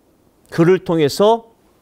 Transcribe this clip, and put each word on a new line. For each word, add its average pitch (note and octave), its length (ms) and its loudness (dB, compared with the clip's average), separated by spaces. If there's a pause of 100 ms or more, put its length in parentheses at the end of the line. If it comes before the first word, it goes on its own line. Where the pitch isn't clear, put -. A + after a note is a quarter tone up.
(500)
그를 E3+ 300 0
통해서 F3+ 680 -2 (360)